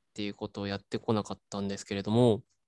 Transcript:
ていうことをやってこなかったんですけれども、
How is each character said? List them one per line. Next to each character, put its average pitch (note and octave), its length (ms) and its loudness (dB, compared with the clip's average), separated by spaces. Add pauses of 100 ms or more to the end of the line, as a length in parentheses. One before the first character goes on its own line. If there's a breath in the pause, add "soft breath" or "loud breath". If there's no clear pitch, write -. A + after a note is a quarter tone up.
(140)
て G#2 100 -6
い G2+ 60 -4
う G2+ 40 -10
こ G#2+ 140 -8
と - 140 -10
を G2+ 40 -4
や G2 100 -4
っ G2 40 -6
て - 180 -6
こ - 140 -2
な G#2 100 2
か G2 120 -6
っ - 40 -18 (100)
た G2+ 120 -6
ん G2 80 -2
で G2 100 -6
す - 80 -12
け - 80 -6
れ G2 80 -2
ど G#2 80 -2
も、 A2+ 320 6 (260)